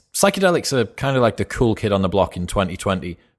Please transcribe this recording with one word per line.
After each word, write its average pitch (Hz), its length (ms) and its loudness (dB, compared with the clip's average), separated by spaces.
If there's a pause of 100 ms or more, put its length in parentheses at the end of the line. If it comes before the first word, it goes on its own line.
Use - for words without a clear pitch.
(140)
Psychedelics 190 580 2
are 123 140 2
kinda 135 340 -2
like 113 160 2
the 101 80 -4
cool 113 300 0
kid 101 180 -2
on 98 80 2
the 95 80 2
block 92 260 0
in 90 120 -6
twenty 92 280 -2
twenty. 90 440 -4 (200)